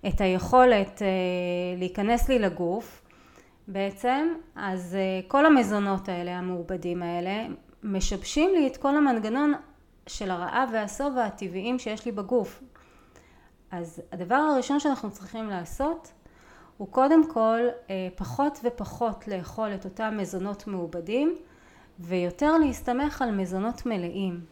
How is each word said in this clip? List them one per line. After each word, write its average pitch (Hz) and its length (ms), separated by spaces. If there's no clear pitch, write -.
את 196 140
היכולת, 196 800
אה, 202 60
להיכנס 208 520
לי 254 100
לגוף, 180 640
בעצם, 202 600
אז, 185 400
אה, 190 320
כל 277 180
המזונות 202 640
האלה, 180 280
המעובדים 175 640
האלה, 175 420
משבשים 202 720
לי 302 140
את 254 100
כל 285 200
המנגנון 269 560
של 190 240
הרעב 185 420
והשובע 233 520
הטבעיים 202 540
שיש 220 260
לי 240 60
בגוף. 202 520
אז 170 300
הדבר 180 240
הראשון 285 440
שאנחנו 262 320
צריכים 220 380
לעשות 269 640
הוא 202 140
קודם 302 400
כל, 226 280
אה, 185 260
פחות 285 480
ופחות 233 640
לאכול 208 460
את 190 120
אותם 214 320
מזונות 196 500
מעובדים, 196 680
ויותר 180 580
להסתמך 277 640
על 240 100
מזונות 196 540
מלאים 180 560